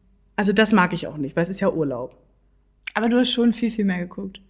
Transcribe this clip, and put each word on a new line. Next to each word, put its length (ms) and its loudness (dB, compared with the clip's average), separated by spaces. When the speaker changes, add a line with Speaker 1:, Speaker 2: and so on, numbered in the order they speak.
Speaker 1:
Also 160 2
das 180 4
mag 220 4
ich 120 -6
auch 120 -10
nicht, 180 -6
weil 80 2
es 60 -2
ist 100 -4
ja 100 2
Urlaub. 480 -4
Speaker 2:
Aber 120 0
du 120 4
hast 120 2
schon 220 2
viel, 160 -2
viel 160 -2
mehr 140 -2
geguckt. 500 -12